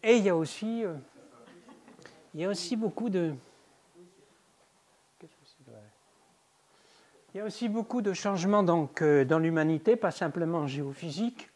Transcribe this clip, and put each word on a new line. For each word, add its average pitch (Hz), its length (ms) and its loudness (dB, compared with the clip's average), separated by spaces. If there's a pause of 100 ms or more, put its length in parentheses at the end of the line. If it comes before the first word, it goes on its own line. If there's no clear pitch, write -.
Et 226 160 6
il 202 60 2
y 202 40 4
a 175 80 4
aussi, 220 480 -4
euh, 170 100 -6 (1400)
il 156 60 -10
y 170 40 -4
a 190 60 -2
aussi - 260 -4
beaucoup 220 320 -4
de, 175 260 -2 (4000)
il 190 40 -10
y - 20 -8
a 214 40 -8
aussi 214 240 -6
beaucoup 226 320 -4
de 202 140 -2
changements 196 480 2
donc, 170 400 2
euh, 147 220 6
dans 156 140 2
l'humanité, 160 580 2
pas 220 140 0
simplement 165 560 -2
géophysique. 147 880 -6